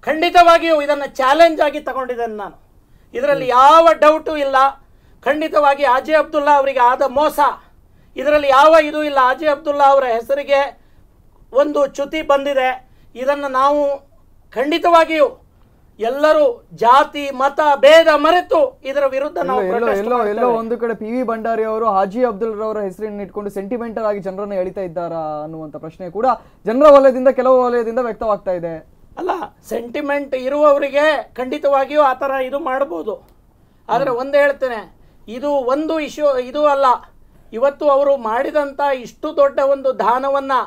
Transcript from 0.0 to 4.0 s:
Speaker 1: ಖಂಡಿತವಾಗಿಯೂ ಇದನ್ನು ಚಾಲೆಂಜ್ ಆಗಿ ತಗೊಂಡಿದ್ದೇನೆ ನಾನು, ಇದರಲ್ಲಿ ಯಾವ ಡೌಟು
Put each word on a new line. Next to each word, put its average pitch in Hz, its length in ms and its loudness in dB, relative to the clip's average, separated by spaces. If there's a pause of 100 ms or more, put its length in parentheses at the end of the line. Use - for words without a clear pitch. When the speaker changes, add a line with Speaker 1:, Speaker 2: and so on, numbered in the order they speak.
Speaker 1:
ಖಂಡಿತವಾಗಿಯೂ 330 800 4
ಇದನ್ನು 285 340 -4
ಚಾಲೆಂಜ್ 302 460 4
ಆಗಿ 294 180 -2
ತಗೊಂಡಿದ್ದೇನೆ 240 560 -8
ನಾನು, - 320 -16 (460)
ಇದರಲ್ಲಿ 262 340 -2
ಯಾವ 285 400 6 (120)
ಡೌಟು 311 380 2